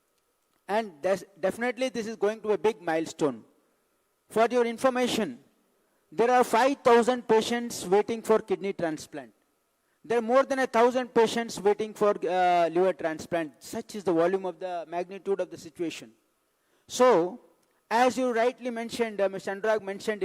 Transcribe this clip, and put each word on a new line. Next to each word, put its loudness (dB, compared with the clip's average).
And -2
des-, -2
definitely -2
this -6
is -8
going -2
to -4
be 2
a -4
big -2
milestone. -2
For 4
your 4
information, 0
there 4
are 6
five 2
thousand 4
patients -2
waiting 0
for 6
kidney -4
transplant. -8
There 0
are -4
more 6
than -2
a -20
thousand 2
patients -2
waiting 0
for, 4
uh, 2
liver 4
transplant. -4
Such -12
is -12
the 0
volume 0
of -16
the -8
magnitude -6
of -10
the -16
situation. -10
So, 6
as 2
you 0
rightly -2
mentioned, -6
uh, 2
Mister -8
Anurag -2
mentioned -6